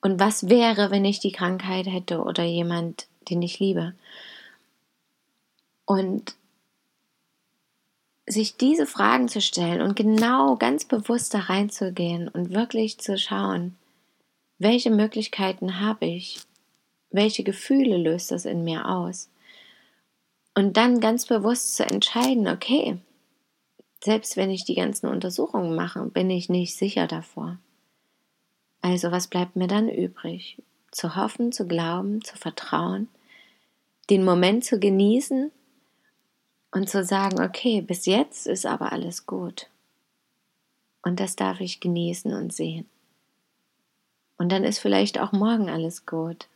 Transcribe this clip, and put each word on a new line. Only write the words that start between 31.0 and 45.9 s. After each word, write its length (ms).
hoffen, 360
zu 160
glauben, 560
zu 140
vertrauen, 720
den 140
Moment 420
zu 140
genießen 720
und 180
zu 140
sagen, 380
okay, 400
bis 240
jetzt 400
ist 200
aber 260
alles 340
gut. 440
Und 180
das 160
darf 260
ich 180
genießen 540
und 200
sehen. 340
Und 140
dann 120
ist 160
vielleicht 400
auch 120
morgen 380
alles 360